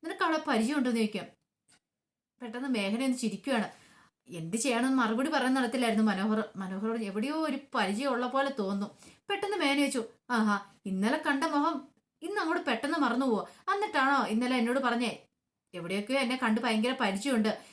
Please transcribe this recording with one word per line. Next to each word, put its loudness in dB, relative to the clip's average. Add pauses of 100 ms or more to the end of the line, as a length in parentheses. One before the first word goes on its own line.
നിനക്ക് -6
അവളെ 2
പരിചയമുണ്ടോന്ന്?" 2
ചോദിക്കും. -2 (1160)
പെട്ടെന്ന് -8
മേഘന 0
ഒന്ന് 2
ചിരിക്കുവാണ്. 0 (600)
എന്ത് -6
ചെയ്യണമെന്ന് 2
മറുപടി 2
പറയാൻ 2
നടത്തില്ലായിരുന്നു 2
മനോഹർ. 2 (160)
മനോഹറോട് -4
എവിടെയോ -4
ഒരു -2 (140)
പരിചയമുള്ള 0
പോലെ 0
തോന്നുന്നു. -2 (380)
പെട്ടെന്ന് -2
മേഘന 2
ചോദിച്ചു, 0 (280)
"ആഹാ, 2 (300)
ഇന്നലെ 0
കണ്ട 0
മുഖം 0 (460)
ഇന്ന് -4
അങ്ങോട്ട് -2
പെട്ടെന്ന് -2
മറന്നു 2
പോവോ? 2 (260)
എന്നിട്ടാണോ 2
ഇന്നലെ 0
എന്നോട് 2
പറഞ്ഞേ 0 (600)
എവിടെയൊക്കെയോ -2
എന്നെ 0
കണ്ട് 2
ഭയങ്കര 2
പരിചയമുണ്ട് 2 (200)